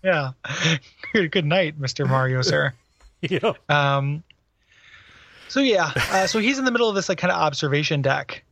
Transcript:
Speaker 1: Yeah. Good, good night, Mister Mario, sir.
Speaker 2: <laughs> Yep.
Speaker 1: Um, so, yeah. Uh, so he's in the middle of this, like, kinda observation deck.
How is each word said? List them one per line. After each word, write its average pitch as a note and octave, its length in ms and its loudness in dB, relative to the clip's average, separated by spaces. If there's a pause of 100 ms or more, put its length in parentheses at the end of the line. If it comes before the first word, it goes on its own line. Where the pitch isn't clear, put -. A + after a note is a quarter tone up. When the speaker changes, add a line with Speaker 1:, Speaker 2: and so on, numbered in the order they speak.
Speaker 1:
Yeah. D3+ 280 0 (800)
Good, F3+ 200 2
good F3 140 2
night, D3+ 340 0
Mister C3+ 260 -4
Mario, C3 360 2
sir. D3 360 0
Speaker 2:
<laughs> - 60 -20 (380)
Yep. F3+ 340 0 (160)
Speaker 1:
Um, C#3+ 500 2 (1300)
so, C4+ 140 0
yeah. F#3 340 2
Uh, F#3+ 320 0
so A3 120 0
he's C4 200 0
in C4 60 -2
the B3+ 60 2
middle A#3+ 180 2
of G3+ 60 -2
this, F#3+ 120 -2
like, F#3 120 -2
kinda F3+ 140 0
observation D3+ 680 0
deck. C#3 500 -2